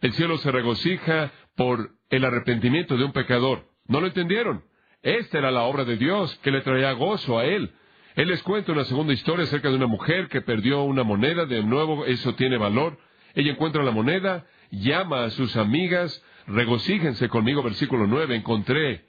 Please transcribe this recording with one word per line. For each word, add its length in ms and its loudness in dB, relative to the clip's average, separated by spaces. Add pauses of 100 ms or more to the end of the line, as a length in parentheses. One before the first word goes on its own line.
El 120 0
cielo 260 0
se 120 -2
regocija 800 0 (240)
por 360 0 (180)
el 160 2
arrepentimiento 720 0
de 60 2
un 80 -2
pecador. 560 0 (200)
No 140 2
lo 60 0
entendieron. 560 -2 (400)
Esta 340 -2
era 140 2
la 100 2
obra 240 0
de 100 0
Dios 460 0
que 80 0
le 120 0
traía 320 2
gozo 440 -2
a 80 2
él. 240 -2 (460)
Él 120 2
les 160 -2
cuenta 280 -2
una 120 0
segunda 280 0
historia 340 0
acerca 240 -2
de 60 2
una 120 2
mujer 400 0
que 140 -4
perdió 420 0
una 200 0
moneda. 440 2
De 160 -2
nuevo, 420 0
eso 300 0
tiene 220 2
valor. 420 0 (340)
Ella 200 0
encuentra 280 0
la 80 2
moneda, 560 0 (240)
llama 540 0
a 80 -2
sus 240 -2
amigas, 680 0 (220)
"Regocíjense 840 0
conmigo", 360 0
versículo 420 0
nueve, 300 2
"encontré 720 -2